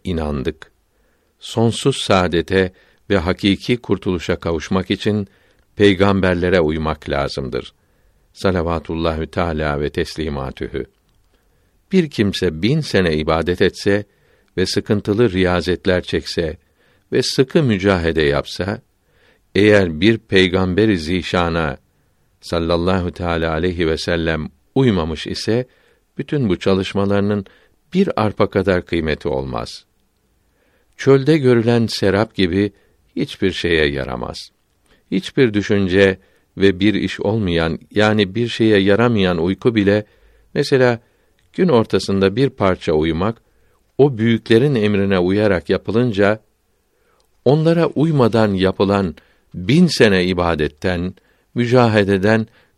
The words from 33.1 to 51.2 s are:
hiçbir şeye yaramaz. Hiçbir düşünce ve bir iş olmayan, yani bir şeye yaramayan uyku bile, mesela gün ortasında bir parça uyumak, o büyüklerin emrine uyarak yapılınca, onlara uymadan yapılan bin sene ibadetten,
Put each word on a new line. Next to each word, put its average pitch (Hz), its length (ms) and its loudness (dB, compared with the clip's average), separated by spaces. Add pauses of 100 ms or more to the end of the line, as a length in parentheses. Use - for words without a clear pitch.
hiçbir - 340 -2
şeye 82 340 0
yaramaz. 64 680 -6 (600)
Hiçbir 139 420 0
düşünce 98 640 2 (400)
ve 92 220 2
bir 101 140 2
iş - 260 -4
olmayan, 85 600 -2 (120)
yani 104 440 2
bir 117 120 -2
şeye 110 320 2
yaramayan 98 580 2
uyku 95 380 -2
bile, 104 300 2 (480)
mesela 127 460 0 (540)
gün 180 140 0
ortasında 98 680 0
bir 131 140 0
parça 92 440 -2
uyumak, 82 480 0 (560)
o 135 200 4
büyüklerin 117 580 2
emrine 101 440 0
uyarak 95 500 0
yapılınca, 101 680 0 (1080)
onlara 160 420 2
uymadan 117 640 0
yapılan 95 640 0 (380)
bin 123 340 2
sene 101 380 4
ibadetten, 87 920 -2 (400)